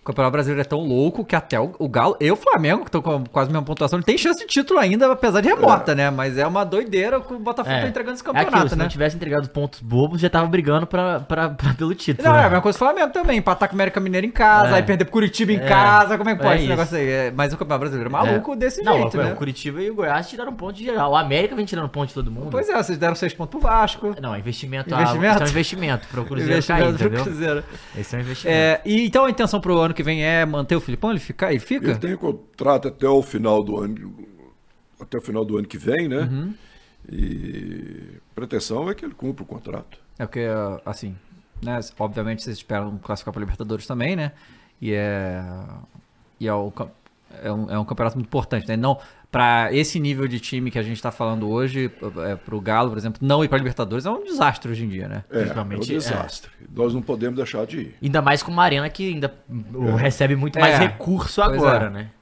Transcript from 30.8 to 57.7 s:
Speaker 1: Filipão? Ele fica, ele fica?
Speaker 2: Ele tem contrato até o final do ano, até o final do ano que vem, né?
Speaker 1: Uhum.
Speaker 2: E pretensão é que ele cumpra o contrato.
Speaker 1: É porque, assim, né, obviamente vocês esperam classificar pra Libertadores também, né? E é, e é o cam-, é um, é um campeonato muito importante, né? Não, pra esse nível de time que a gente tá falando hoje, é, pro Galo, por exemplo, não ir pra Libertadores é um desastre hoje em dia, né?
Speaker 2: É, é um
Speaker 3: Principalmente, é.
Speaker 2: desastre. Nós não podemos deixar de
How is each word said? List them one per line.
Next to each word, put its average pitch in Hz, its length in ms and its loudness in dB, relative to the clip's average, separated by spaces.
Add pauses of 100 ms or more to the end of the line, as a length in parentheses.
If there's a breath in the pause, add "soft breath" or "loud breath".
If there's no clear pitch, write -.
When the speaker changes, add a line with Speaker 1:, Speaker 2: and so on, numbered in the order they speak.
Speaker 1:
Filipão? 165 300 -4
Ele 190 100 -2
fica, - 300 -4
ele 135 100 2
fica? - 300 -2
Speaker 2:
Ele 110 80 0
tem 180 180 -4
contrato 139 720 -2
até 135 180 -4
o 135 160 6
final 107 400 2
do 104 140 -4
ano, 104 340 -8 (880)
até - 200 -8
o - 20 -4
final 110 240 -4
do 104 140 -2
ano 104 100 -4
que - 80 -14
vem, 151 320 -2
né? 135 120 -2
Speaker 1:
Uhum. 143 340 -4 (560 soft breath)
Speaker 2:
E 90 1080 -8 (160)
pretensão 120 540 -6
é 208 60 -6
que 269 100 -14
ele 294 100 -10
cumpra 131 280 -8
o - 40 -14
contrato. - 520 -14 (200)
Speaker 1:
É 123 60 -6
porque, 117 220 -6 (400)
assim, 101 280 -10 (480)
né, 120 160 -6 (200)
obviamente 107 440 -6
vocês 110 140 -10
esperam 104 460 -8
classificar 104 300 -8
pra 104 80 -10
Libertadores 104 460 -6
também, 139 300 -4
né? 147 160 -6 (480 soft breath)
E 110 140 -4
é, 98 500 -4 (960)
e 110 80 -4
é 104 60 -2
o 101 160 -4
cam-, - 200 -12 (520)
é 104 100 -6
um, 107 180 -6
é 107 80 -2
um 107 60 -2
campeonato 113 320 -2
muito 123 120 -6
importante, 120 380 -2
né? 110 100 -2
Não, 135 220 0 (320 loud breath)
pra 120 420 4
esse 151 260 0
nível 139 300 -2
de 120 100 -4
time 127 320 -6
que 123 80 -4
a 110 40 -2
gente 110 180 -6
tá 120 100 -6
falando 110 380 -4
hoje, 127 420 -2 (380)
é, 98 80 -4
pro 104 240 -10
Galo, 110 300 2
por 110 80 -6
exemplo, 110 280 -6
não 143 160 4
ir 147 60 2
pra 139 80 2
Libertadores 123 480 -2
é 190 60 -2
um 403 140 -6
desastre 269 460 -2
hoje 113 140 -6
em 110 40 -4
dia, 95 200 -8
né? 101 220 -10
Speaker 2:
É, - 60 -6
é - 20 0
um - 60 0
Speaker 3:
Principalmente, 104 460 -6
é. 143 80 -2
Speaker 2:
desastre. - 520 -8 (240)
Nós 120 180 0
não 127 80 -2
podemos 120 360 -4
deixar 117 300 -4
de 151 140 -10